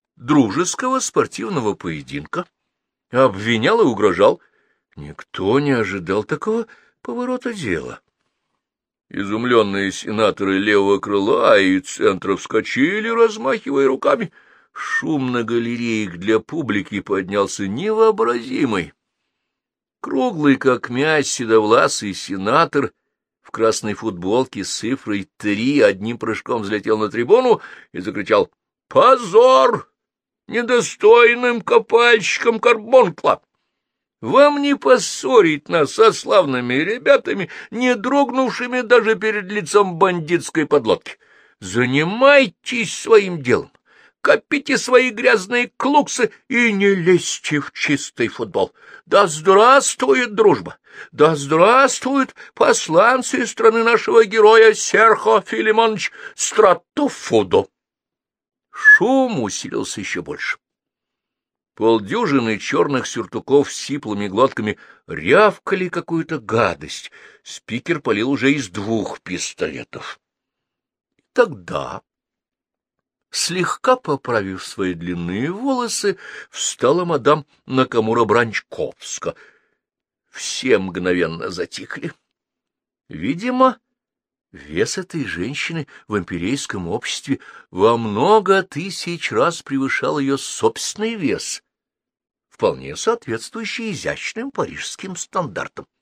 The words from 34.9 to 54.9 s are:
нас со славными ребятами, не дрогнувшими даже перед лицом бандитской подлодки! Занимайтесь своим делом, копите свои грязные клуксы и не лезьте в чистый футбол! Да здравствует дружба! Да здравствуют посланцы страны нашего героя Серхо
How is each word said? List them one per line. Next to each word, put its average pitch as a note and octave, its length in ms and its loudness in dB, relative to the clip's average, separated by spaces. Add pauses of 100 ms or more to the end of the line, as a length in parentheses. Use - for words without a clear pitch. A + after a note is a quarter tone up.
нас D#3+ 260 0
со A3 180 6
славными C3 640 0
ребятами, G#3 760 0 (200)
не B3 240 0
дрогнувшими B3 840 -2
даже A3 340 0
перед G#3 300 -4
лицом F#3+ 520 0
бандитской E3 720 0
подлодки! A2+ 520 0 (420)
Занимайтесь F3+ 1400 0
своим G3 420 4
делом, A#2+ 300 0 (500)
копите - 560 0
свои B3+ 340 0
грязные A#3+ 640 -2
клуксы C4 560 0 (160)
и A#3 240 0
не G3 240 2
лезьте E3 640 0
в - 100 -10
чистый - 560 -4
футбол! G2 460 -4 (340)
Да G3 220 4
здравствует A3+ 1080 4
дружба! D#3+ 440 2 (340)
Да D3+ 240 4
здравствуют B3 960 2 (200)
посланцы A#3+ 920 2
страны A3+ 380 2
нашего A#3 400 4
героя A3 500 6
Серхо G#3+ 680 4